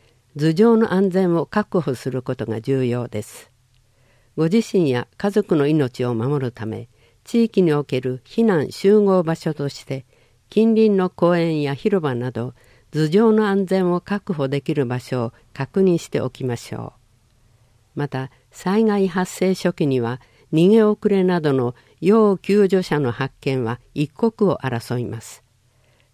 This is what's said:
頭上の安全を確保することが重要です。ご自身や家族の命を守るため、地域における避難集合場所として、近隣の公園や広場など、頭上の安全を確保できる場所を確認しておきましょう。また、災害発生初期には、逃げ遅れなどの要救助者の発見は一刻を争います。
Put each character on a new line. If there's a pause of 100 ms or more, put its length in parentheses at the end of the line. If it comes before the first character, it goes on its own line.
(360)
頭
上
の
安
全
を
確
保
す
る
こ
と
が
重
要
で
す。 (880)
ご
自
身
や
家
族
の
命
を
守
る
た
め、 (360)
地
域
に
お
け
る
避
難
集
合
場
所
と
し
て、 (460)
近
隣
の
公
園
や
広
場
な
ど、 (400)
頭
上
の
安
全
を
確
保
で
き
る
場
所
を (220)
確
認
し
て
お
き
ま
し
ょ (1040)
う。
ま
た、 (200)
災
害
発
生
初
期
に
は、 (320)
逃
げ
遅
れ
な
ど
の (280)
要
救
助
者
の
発
見
は (140)
一
刻
を
争
い
ま
す。 (720)